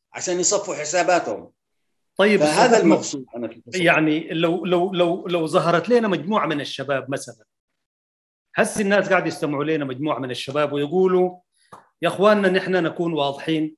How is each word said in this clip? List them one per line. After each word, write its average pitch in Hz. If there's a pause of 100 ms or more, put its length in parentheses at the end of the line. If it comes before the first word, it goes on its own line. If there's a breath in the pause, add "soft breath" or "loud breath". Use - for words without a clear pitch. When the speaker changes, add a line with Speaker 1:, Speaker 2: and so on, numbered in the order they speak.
(120)
Speaker 1:
عشان 180
يصفوا 175
حساباتهم. 160 (640)
Speaker 2:
طيب، 202
Speaker 1:
فهذا 151
Speaker 2:
أستاذ 226
أحمد، 190
Speaker 1:
المقصود 139 (100)
أنا 120
في -
التصور. 180
Speaker 2:
يعني 156
لو، 170
لو، 180
لو، 175
لو 170
ظهرت 165
لنا 233
مجموعة 170
من 151
الشباب 131
مثلًا، - (1080)
هسه -
الناس 196
قاعد 143
يستمعوا 147
لنا 151
مجموعة 131
من 127
الشباب 143
ويقولوا: 180 (640 loud breath)
"يا 170
إخواننا، 196
نحن 185
نكون 170
واضحين، 156